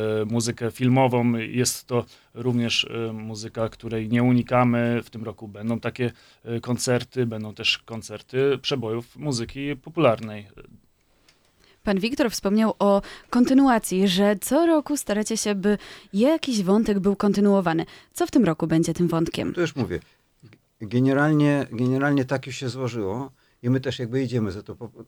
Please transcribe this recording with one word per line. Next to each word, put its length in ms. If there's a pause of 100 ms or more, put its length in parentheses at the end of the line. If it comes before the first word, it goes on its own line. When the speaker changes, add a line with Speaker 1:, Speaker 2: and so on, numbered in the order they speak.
(260)
Speaker 1:
muzykę 460
filmową, 680
jest 500
to 180 (280)
również, 540 (220)
e, 40
muzyka, 560
której 400
nie 140
unikamy. 800
W 60
tym 140
roku 240
będą 320
takie, 320 (340)
e, 140
koncerty, 640
będą 280
też 240
koncerty 840
przebojów 540
muzyki 600
popularnej. 720 (1400)
Speaker 2:
Pan 160
Wiktor 320
wspomniał 480
o 220 (280)
kontynuacji, 800
że 340
co 240
roku 320
staracie 400
się, 180
by 220 (360)
jakiś 500
wątek 360
był 160
kontynuowany. 680 (280)
Co 140
w 40
tym 140
roku 220
będzie 260
tym 140
wątkiem? 460
Speaker 3:
To 80
już 140
mówię. 240 (800)
Generalnie, 920
generalnie 540
tak 220
już 80
się 140
złożyło 640 (320)
i 60
my 100
też 200
jakby 240
idziemy 280
za 120
to. 120
Po-, 160 (160)